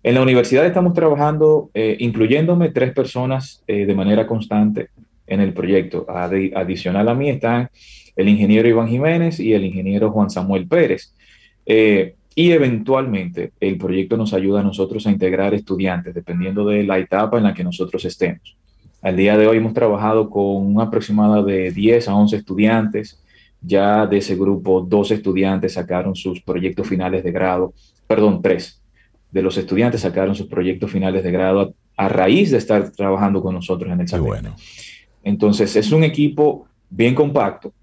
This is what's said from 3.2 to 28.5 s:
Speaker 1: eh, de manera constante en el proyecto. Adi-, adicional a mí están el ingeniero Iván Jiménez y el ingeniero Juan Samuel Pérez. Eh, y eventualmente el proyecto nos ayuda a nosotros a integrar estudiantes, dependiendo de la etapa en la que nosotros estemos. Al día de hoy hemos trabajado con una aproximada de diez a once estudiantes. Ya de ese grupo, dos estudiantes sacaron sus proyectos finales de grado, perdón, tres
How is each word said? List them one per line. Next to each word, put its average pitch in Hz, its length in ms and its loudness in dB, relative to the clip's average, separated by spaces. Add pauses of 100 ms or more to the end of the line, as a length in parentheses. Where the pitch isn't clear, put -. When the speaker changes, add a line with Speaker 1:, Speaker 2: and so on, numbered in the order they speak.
Speaker 1:
eh, 101 180 -2
de 98 120 0
manera 104 320 0
constante 107 640 -2 (360)
en 98 140 -2
el 95 120 0
proyecto. 90 560 -2
Adi-, 92 460 -4
adicional 92 540 -2
a 120 60 0
mí 139 140 -2
están 123 400 -2 (460)
el 95 140 0
ingeniero 107 400 4
Iván 113 180 2
Jiménez 160 540 0
y 110 140 2
el 98 100 0
ingeniero 98 480 -2
Juan 104 180 0
Samuel 92 380 -2
Pérez. 156 460 0 (520)
Eh, 107 480 2 (220)
y 175 160 4
eventualmente 117 1040 0
el 98 180 -2
proyecto 95 400 -2
nos 107 180 -2
ayuda 98 260 0
a - 20 -2
nosotros 98 420 -4
a 107 60 0
integrar 95 420 0
estudiantes, 92 600 -4
dependiendo 90 500 -4
de 104 200 0
la 98 140 0
etapa 104 400 -2
en 110 40 0
la 101 100 2
que 90 120 -6
nosotros 90 400 -6
estemos. - 520 -6 (460)
Al 95 140 -2
día 101 200 4
de 107 120 6
hoy 113 80 4
hemos 113 180 0
trabajado 107 560 0
con 98 340 -2 (120)
una 110 80 2
aproximada 104 580 0
de 95 300 -2
diez 113 360 2
a 101 60 -2
once 104 220 4
estudiantes. 107 840 -2 (400)
Ya 101 460 2
de 101 120 2
ese 98 180 -2
grupo, 95 440 0
dos 101 300 0
estudiantes 95 640 -2
sacaron 90 420 -4
sus 90 260 -8
proyectos 92 460 -6
finales 92 380 -4
de 87 80 -4
grado, 92 400 -2 (340)
perdón, 104 340 2
tres - 360 -2 (540)